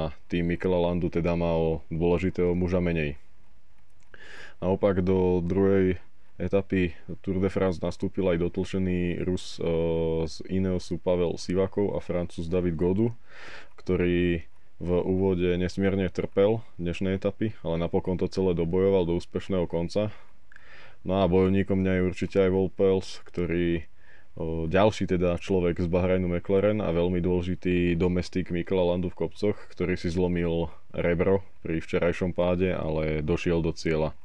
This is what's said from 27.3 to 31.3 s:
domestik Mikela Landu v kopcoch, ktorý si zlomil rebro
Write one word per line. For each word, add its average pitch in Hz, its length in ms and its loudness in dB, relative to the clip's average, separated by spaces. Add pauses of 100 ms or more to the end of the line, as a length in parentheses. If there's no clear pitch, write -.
domestik 90 540 0
Mikela 90 400 0
Landu 90 240 -2
v 85 160 -4
kopcoch, 104 260 -2 (160)
ktorý 90 300 -2
si 90 100 -2
zlomil 85 640 0 (240)
rebro 87 480 2 (160)